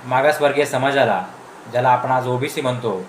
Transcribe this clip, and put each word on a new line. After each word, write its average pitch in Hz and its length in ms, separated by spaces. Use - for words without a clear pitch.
मागासवर्गीय 139 600
समाजाला, 127 600
ज्याला 123 200
आपण 123 200
आज 127 180
ओबीसी 131 320
म्हणतो 120 480